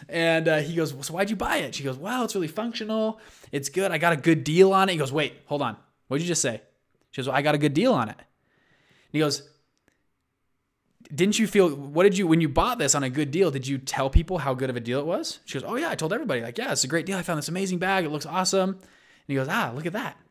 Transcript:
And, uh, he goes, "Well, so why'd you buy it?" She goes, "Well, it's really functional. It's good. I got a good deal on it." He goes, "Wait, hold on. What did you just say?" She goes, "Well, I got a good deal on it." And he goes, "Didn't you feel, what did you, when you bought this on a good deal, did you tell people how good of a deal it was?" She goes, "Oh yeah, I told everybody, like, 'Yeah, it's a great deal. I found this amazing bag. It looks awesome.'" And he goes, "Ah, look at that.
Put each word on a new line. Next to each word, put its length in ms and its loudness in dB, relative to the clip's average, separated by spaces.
And, 400 2
uh, 80 4
he 180 -2
goes, 180 0
"Well, 100 -12
so 100 -8
why'd 160 0
you 80 -2
buy 200 0
it?" 180 -4
She 80 -8
goes, 140 -4
"Well, 280 -4
it's 100 -4
really 120 0
functional. 760 -4
It's 180 -4
good. 220 -2
I 80 -2
got 140 4
a 40 0
good 260 4
deal 300 6
on 160 4
it." 40 0
He 40 -2
goes, 140 -2
"Wait, 220 0
hold 160 -2
on. 160 -4
What 100 0
did 60 -2
you 40 -6
just 140 0
say?" 200 -2
She 100 -8
goes, 60 -4
"Well, 100 0
I 60 2
got 100 4
a 60 2
good 160 2
deal 180 4
on 160 0
it." 80 -14
And 80 -20
he 80 0
goes, 280 0
"Didn't 240 2
you 100 2
feel, 220 4
what 340 0
did 140 6
you, 100 2
when 140 6
you 80 2
bought 280 0
this 160 2
on 100 0
a 60 -2
good 220 -2
deal, 180 2
did 180 -4
you 120 -4
tell 300 -4
people 300 2
how 140 -2
good 160 -4
of 60 -4
a 40 -6
deal 200 -4
it 60 -4
was?" 400 -6
She 140 -8
goes, 80 -10
"Oh 80 -6
yeah, 140 -4
I 60 -6
told 160 -4
everybody, 300 -2
like, 160 -10
'Yeah, 140 -4
it's 120 0
a 40 -4
great 180 -2
deal. 120 -4
I 40 -4
found 160 -4
this 120 -6
amazing 280 -2
bag. 260 0
It 60 -4
looks 160 -6
awesome.'" 440 0
And 100 -6
he 80 -2
goes, 120 0
"Ah, 280 -2
look 100 -6
at 80 -4
that. 240 -6